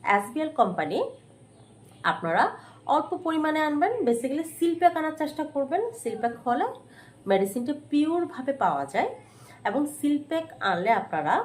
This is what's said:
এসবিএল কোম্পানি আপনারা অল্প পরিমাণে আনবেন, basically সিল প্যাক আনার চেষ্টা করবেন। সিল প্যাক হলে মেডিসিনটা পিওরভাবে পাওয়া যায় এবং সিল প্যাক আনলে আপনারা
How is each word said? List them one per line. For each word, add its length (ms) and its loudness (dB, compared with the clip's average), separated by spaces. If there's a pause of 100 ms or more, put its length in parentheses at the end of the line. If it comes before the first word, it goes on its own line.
(160)
এসবিএল 340 -2 (100)
কোম্পানি 380 2 (1120)
আপনারা 440 2 (300)
অল্প 240 2 (160)
পরিমাণে 420 0
আনবেন, 240 2 (140)
basically 380 0 (120)
সিল 240 0
প্যাক 200 6
আনার 220 -2
চেষ্টা 220 -4 (100)
করবেন। 280 0 (180)
সিল 220 -4
প্যাক 120 -2 (100)
হলে 220 2 (640)
মেডিসিনটা 440 2 (160)
পিওরভাবে 600 0 (100)
পাওয়া 300 2
যায় 160 2 (600)
এবং 180 0 (100)
সিল 200 0 (120)
প্যাক 180 -2 (140)
আনলে 300 2 (120)
আপনারা 320 0 (100)